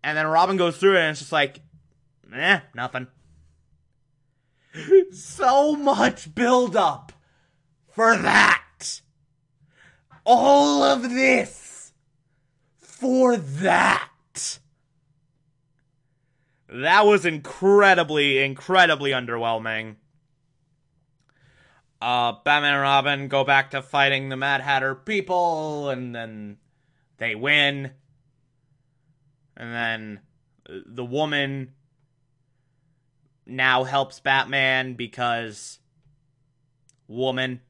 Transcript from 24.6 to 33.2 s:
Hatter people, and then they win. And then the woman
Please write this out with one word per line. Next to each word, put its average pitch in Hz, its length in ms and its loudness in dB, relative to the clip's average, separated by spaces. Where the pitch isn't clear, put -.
Hatter 135 340 -2
people, 170 960 -4
and 127 260 -8
then 107 440 -14
they 113 180 -6
win. 139 580 -2
And 117 160 -16
then 110 480 -8
the 120 200 -12
woman 139 680 -6